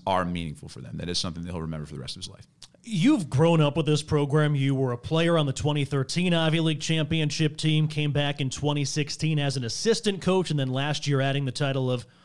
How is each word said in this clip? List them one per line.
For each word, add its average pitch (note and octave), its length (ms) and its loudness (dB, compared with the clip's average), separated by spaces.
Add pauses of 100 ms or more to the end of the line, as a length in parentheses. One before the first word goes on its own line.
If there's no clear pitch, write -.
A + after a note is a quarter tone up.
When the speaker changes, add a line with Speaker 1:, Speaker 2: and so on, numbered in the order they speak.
Speaker 1:
are F#2 160 2
meaningful E2+ 460 -6
for - 100 -16
them. - 180 -12
That E2 120 -6
is F2 80 -2
something E2+ 260 -6
that F2 80 -8
he'll F2 100 -6
remember D#2+ 240 -6
for D#2 100 -14
the C#2 40 -10
rest C2 160 -12
of F#2 60 -16
his - 80 -12
life. - 180 -20 (340)
Speaker 2:
You've G#3 480 2
grown D#3+ 300 4
up C#3+ 160 4
with E3 100 0
this D3+ 160 2
program. D3 540 2
You C3+ 180 2
were C3 200 0
a A#2 40 -6
player E3 400 2
on D3+ 80 2
the C3 80 0
twenty D3 300 0
thirteen E3 500 0
Ivy D#3+ 280 2
League D#3 180 0
championship D#3 800 0
team, D#3 320 2
came D3+ 240 -2
back C#3+ 260 0
in C3 100 -2
twenty D3 360 -2
sixteen D3+ 520 -2
as C#3 200 0
an B2 80 -4
assistant G#3 560 0
coach, F#3 280 2
and D3+ 80 0
then C3+ 120 0
last C#3+ 380 -2
year C#3 120 2
adding C3+ 240 0
the B2+ 80 -2
title C3+ 400 0
of B2 140 -2 (200)